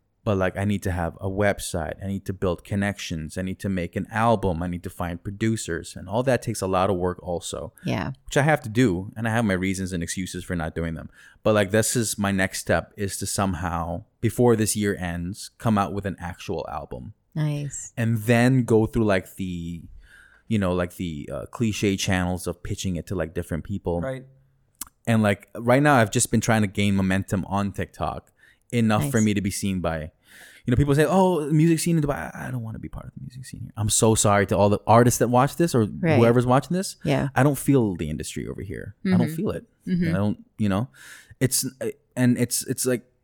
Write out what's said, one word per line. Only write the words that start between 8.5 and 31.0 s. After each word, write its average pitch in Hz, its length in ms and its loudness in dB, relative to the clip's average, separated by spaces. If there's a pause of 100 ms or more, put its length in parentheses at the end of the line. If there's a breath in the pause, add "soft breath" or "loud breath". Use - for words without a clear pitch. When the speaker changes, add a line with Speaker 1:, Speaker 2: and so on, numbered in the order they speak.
Speaker 1:
to 117 80 -12
do. 104 480 0
And 113 100 -4
I 110 40 0
have 117 120 0
my 101 100 2
reasons 92 380 -2
and 87 100 -4
excuses 90 440 -6
for 90 100 -6
not 80 200 -4
doing 82 180 -4
them. - 160 -12 (340 soft breath)
But, 110 120 4
like, 101 160 2
this 110 260 2
is 113 200 -2
my 98 140 0
next 95 280 0
step, - 360 -2
is 101 220 -6
to 98 80 -8
somehow, 85 800 -4 (160)
before 120 340 4
this 107 220 0
year 101 200 0
ends, 87 600 -8
come 110 200 0
out 98 140 0
with 98 140 -6
an 95 160 -6
actual 87 500 -8
album. 69 400 -12 (240)
Speaker 2:
Nice. 147 600 -6
Speaker 1:
And 113 220 0
then 120 440 4
go 110 220 4
through, 113 180 0
like, 95 320 0
the, 87 460 -8 (680 soft breath)
you 113 100 0
know, 95 160 0
like, 90 220 -2
the, 80 380 -8
uh, 60 140 -8
cliche 104 500 0
channels 90 500 -2
of - 160 -8
pitching 98 320 -6
it 78 120 -6
to, 101 80 -6
like, 82 180 -4
different 82 320 -6
people. 87 340 -4
Speaker 3:
Right. 131 240 -8 (840)
Speaker 1:
And, 113 160 4
like, 104 360 0
right 120 260 4
now, 147 120 6
I've 113 160 4
just - 200 0
been 113 80 2
trying 110 220 2
to 104 60 2
gain 101 280 0
momentum 95 540 0
on 98 240 -2
TikTok - 560 -8 (420 soft breath)
enough 117 400 2
for 123 60 2
Speaker 2:
Nice. 110 80 4
Speaker 1:
me 104 100 4
to 101 60 2
be 95 100 -2
seen 95 300 -2
by, 82 180 -2 (680 loud breath)
you 123 60 0
know, 123 40 4
people 143 200 4
say, 156 120 4